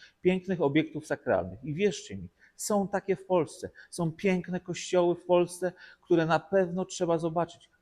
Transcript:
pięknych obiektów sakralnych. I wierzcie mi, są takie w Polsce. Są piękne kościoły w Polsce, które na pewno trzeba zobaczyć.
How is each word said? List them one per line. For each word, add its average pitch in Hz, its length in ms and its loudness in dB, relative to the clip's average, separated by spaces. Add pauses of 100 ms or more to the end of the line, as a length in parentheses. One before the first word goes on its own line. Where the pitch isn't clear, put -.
(200)
pięknych 185 400 0
obiektów 151 460 0
sakralnych. 101 560 -2
I 147 100 -6
wierzcie 170 440 -2
mi, 90 100 -12 (280)
są 202 320 -2
takie 190 280 -2
w - 100 -8
Polsce. 156 440 0 (200)
Są 165 220 -2
piękne 180 480 -2
kościoły 175 560 0
w 175 100 -10
Polsce, 175 460 2 (300)
które 165 240 2
na 160 140 2
pewno 180 460 0
trzeba 170 320 0
zobaczyć. 165 520 -4 (120)